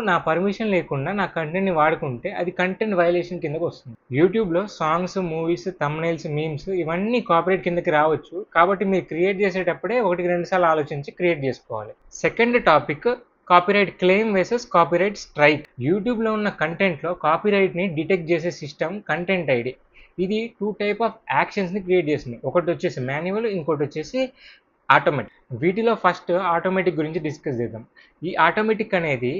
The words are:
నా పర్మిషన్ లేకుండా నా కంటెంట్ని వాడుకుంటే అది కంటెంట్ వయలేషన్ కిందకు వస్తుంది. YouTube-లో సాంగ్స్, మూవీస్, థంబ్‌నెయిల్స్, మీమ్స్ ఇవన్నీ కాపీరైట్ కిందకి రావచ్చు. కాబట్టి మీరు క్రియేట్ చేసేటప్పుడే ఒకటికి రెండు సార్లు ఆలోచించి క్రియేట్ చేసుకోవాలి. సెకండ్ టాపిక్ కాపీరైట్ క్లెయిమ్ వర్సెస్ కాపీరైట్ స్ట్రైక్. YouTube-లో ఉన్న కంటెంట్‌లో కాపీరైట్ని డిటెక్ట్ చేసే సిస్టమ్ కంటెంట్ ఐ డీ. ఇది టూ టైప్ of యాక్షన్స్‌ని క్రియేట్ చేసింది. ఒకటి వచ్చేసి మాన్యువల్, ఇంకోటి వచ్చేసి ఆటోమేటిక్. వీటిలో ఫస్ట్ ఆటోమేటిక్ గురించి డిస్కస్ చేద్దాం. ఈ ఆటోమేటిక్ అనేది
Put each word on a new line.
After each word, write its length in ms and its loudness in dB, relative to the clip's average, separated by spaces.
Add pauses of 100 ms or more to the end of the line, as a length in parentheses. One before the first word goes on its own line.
నా 80 4 (100)
పర్మిషన్ 500 0
లేకుండా 340 -2 (100)
నా 60 0 (100)
కంటెంట్ని 420 -2
వాడుకుంటే 500 0 (120)
అది 100 -4 (100)
కంటెంట్ 400 -2
వయలేషన్ 440 0
కిందకు 260 -4
వస్తుంది. 260 -16 (220)
YouTube-లో 440 2 (180)
సాంగ్స్, 380 -2 (120)
మూవీస్, 380 -4 (140)
థంబ్‌నెయిల్స్, 440 -2 (120)
మీమ్స్ 300 -4 (140)
ఇవన్నీ 380 -2 (100)
కాపీరైట్ 380 2
కిందకి 300 0
రావచ్చు. 380 0 (200)
కాబట్టి 280 4
మీరు 280 0
క్రియేట్ 320 0
చేసేటప్పుడే 560 -2
ఒకటికి 340 0
రెండు 160 -2
సార్లు 220 4
ఆలోచించి 460 -4
క్రియేట్ 300 2
చేసుకోవాలి. 460 -8 (300)
సెకండ్ 340 2 (120)
టాపిక్ 380 2 (420)
కాపీరైట్ 400 4 (120)
క్లెయిమ్ 340 4
వర్సెస్ 280 0 (120)
కాపీరైట్ 480 2
స్ట్రైక్. 420 2 (220)
YouTube-లో 500 0
ఉన్న 100 -2 (140)
కంటెంట్‌లో 480 -2 (160)
కాపీరైట్ని 580 2 (140)
డిటెక్ట్ 320 0
చేసే 220 0 (100)
సిస్టమ్ 340 -6 (140)
కంటెంట్ 480 -2
ఐ 80 0
డీ. 80 -6 (500)
ఇది 140 0 (220)
టూ 80 -2 (120)
టైప్ 260 -2
of 60 -4 (260)
యాక్షన్స్‌ని 480 -2
క్రియేట్ 260 4
చేసింది. 260 -4 (100)
ఒకటి 260 2
వచ్చేసి 260 -4 (100)
మాన్యువల్, 460 -2
ఇంకోటి 300 -2
వచ్చేసి 340 -6 (680)
ఆటోమేటిక్. 480 2 (260)
వీటిలో 300 2 (100)
ఫస్ట్ 300 0 (220)
ఆటోమేటిక్ 440 0
గురించి 280 -4
డిస్కస్ 340 -6
చేద్దాం. 240 -6 (380)
ఈ 100 -6 (140)
ఆటోమేటిక్ 520 0
అనేది 420 -2